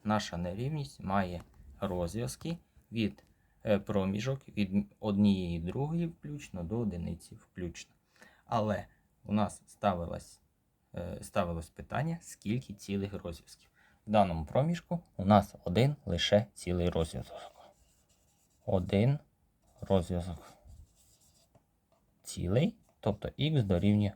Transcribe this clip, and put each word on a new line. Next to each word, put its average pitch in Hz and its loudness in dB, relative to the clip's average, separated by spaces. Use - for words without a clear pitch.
наша 107 -2
нерівність 127 -6
має 92 -2
розв'язки 104 -4
від, 110 -4
е, 104 2
проміжок 101 -2
від 101 0
однієї 98 4
другої 151 -2
включно 147 -10
до 101 -4
одиниці 87 -6
включно. - -12
Але 107 0
у 101 -4
нас 104 0
ставилось, 87 -4
е, 90 -8
ставилось 85 -4
питання, 160 -6
скільки 104 -6
цілих 98 -4
розв'язків. - -14
В 110 -10
даному 90 4
проміжку 170 0
у 95 -4
нас 101 6
один 127 4
лише 104 4
цілий 87 0
розв'язок. - -4
Один 101 2
розв'язок 87 0
цілий, 104 0
тобто - -2
х 147 2
дорівнює 101 4